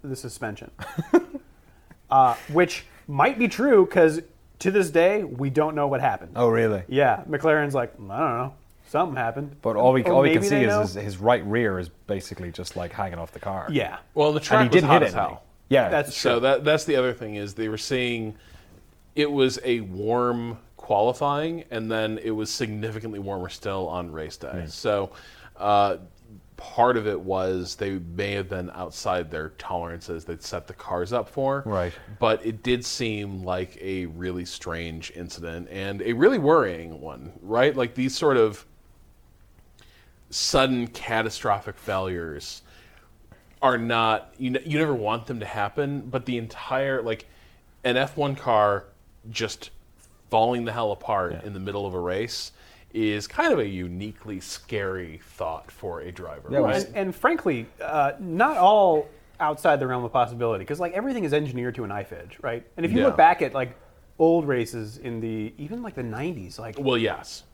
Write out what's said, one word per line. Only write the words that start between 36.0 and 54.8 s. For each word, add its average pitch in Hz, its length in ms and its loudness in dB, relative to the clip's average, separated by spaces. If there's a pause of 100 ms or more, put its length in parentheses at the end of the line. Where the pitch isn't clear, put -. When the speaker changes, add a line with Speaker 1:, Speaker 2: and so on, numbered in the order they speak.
Speaker 3:
a 110 100 0
really 190 260 6
worrying 92 600 2
one, 73 400 -14
right? 120 340 2
Like, 123 200 -2
these 131 220 -2
sort 143 200 4
of 110 300 2 (1600)
sudden 131 560 2
catastrophic 110 880 -2
failures 90 840 -6 (1000)
are 127 160 4
not, 113 600 0
you 127 160 -4
n-, 131 100 -2
you 151 140 -2
never 151 160 2
want 113 320 -2
them 120 140 -8
to 104 60 -8
happen, 139 600 -4
but 127 180 -4
the 123 120 -2
entire, 131 640 -4
like, 113 240 -4 (580)
an 123 120 2
F 139 200 0
one 143 200 0
car 104 480 4 (460)
just - 400 -6 (600)
falling 120 340 2
the 113 80 -6
hell 110 200 -2
apart 95 400 -2
Speaker 2:
Yeah. 95 140 -10
Speaker 3:
in 104 60 -10
the 95 80 -10
middle 101 260 -4
of 92 80 -6
a 90 60 -2
race 95 520 -4 (400)
is 107 340 -2
kind 311 260 0
of 180 60 4
a 113 100 0
uniquely 95 720 -8
scary 92 840 -8